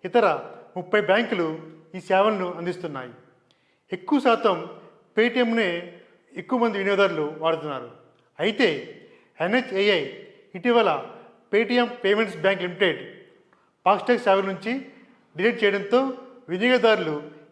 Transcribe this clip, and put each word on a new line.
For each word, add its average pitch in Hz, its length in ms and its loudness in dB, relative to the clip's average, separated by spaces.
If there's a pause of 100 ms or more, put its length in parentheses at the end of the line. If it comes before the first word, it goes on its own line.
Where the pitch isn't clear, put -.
ఇతర 220 180 4 (500)
ముప్పై 185 240 0 (100)
బ్యాంకులు 202 380 2 (480)
ఈ 185 40 -10 (100)
సేవలను 190 380 2 (120)
అందిస్తున్నాయి. 156 520 -8 (800)
ఎక్కువ 247 360 -2
శాతం 226 280 2 (600)
Paytm-నే 233 520 2 (680)
ఎక్కువ 247 280 -4
మంది 220 200 0
వినియోగదారులు 190 440 2 (180)
వాడుతున్నారు. 147 460 -4 (480)
అయితే 214 320 2 (760)
ఎన్హెచ్ఏఐ 202 560 0 (560)
ఇటీవల 226 320 4 (600)
Paytm 233 360 2 (140)
పేమెంట్స్ 202 420 0
బ్యాంక్ 190 200 2
లిమిటెడ్ 180 360 0 (840)
ఫాస్టాగ్ 208 400 2
సేవల 196 260 4
నుంచి 190 200 -6 (640)
డిలీట్ 208 260 0
చేయడంతో 202 380 2 (480)
వినియోగదారులు 208 680 2 (380)